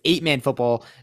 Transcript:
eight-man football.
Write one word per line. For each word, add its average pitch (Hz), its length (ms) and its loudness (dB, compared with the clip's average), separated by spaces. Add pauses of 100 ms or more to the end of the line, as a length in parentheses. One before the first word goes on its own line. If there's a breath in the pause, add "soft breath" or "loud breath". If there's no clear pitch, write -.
eight-man 156 340 0
football. 120 460 0 (160 soft breath)